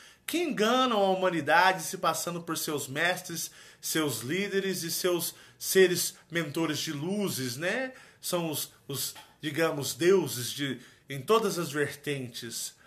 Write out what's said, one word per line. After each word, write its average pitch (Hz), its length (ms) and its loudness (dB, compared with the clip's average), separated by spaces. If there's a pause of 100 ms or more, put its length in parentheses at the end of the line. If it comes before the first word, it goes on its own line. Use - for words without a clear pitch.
(260)
que 339 160 0
enganam 240 600 4
a 190 80 6
humanidade, 180 720 4
se - 140 -6
passando 175 460 -2
por 160 160 -4
seus 147 280 -2
mestres, 165 640 -2 (300)
seus 147 400 0
líderes 185 600 -2
e 170 80 -6
seus 175 440 -2 (240)
seres - 580 4 (140)
mentores 156 500 -2
de 160 120 -6
luzes, 143 640 -4
né? 226 380 -4 (260)
São 170 300 -2
os, - 200 -4 (160)
os, 135 280 -6 (260)
digamos, 151 540 0
deuses 135 560 2
de, 139 300 -4 (280)
em 139 140 -8
todas 196 360 2
as 156 140 -4
vertentes. 139 1000 -6 (120)